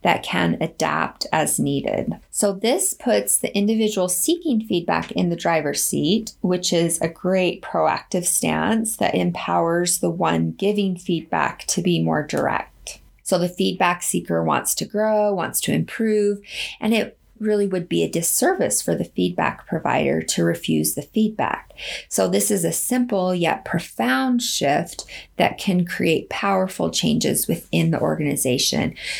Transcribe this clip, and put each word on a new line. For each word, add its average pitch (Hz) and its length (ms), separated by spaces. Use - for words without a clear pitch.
that 175 220
can 170 360
adapt 160 720
as - 280
needed. 143 580
So - 240
this 226 400
puts - 460
the - 180
individual 208 520
seeking 285 580
feedback 170 460
in 180 160
the 170 80
driver's 156 440
seat, 165 600
which 180 320
is 170 280
a 160 80
great 180 540
proactive 160 600
stance 220 720
that - 180
empowers 175 840
the 175 100
one 165 400
giving 196 460
feedback 160 680
to - 160
be 170 200
more 160 220
direct. - 760
So - 160
the 175 100
feedback 180 540
seeker 170 400
wants 151 320
to - 100
grow, 208 480
wants 180 280
to - 120
improve, 208 680
and 214 120
it - 240
really 208 280
would 185 220
be 170 160
a 190 40
disservice - 720
for 165 140
the 165 100
feedback - 640
provider 143 560
to 170 220
refuse 165 500
the 147 80
feedback. - 720
So 190 200
this 196 240
is 185 120
a 165 60
simple 202 640
yet 170 300
profound 247 800
shift - 600
that - 200
can 180 260
create - 460
powerful 190 600
changes - 580
within 165 420
the 160 100
organization. 147 920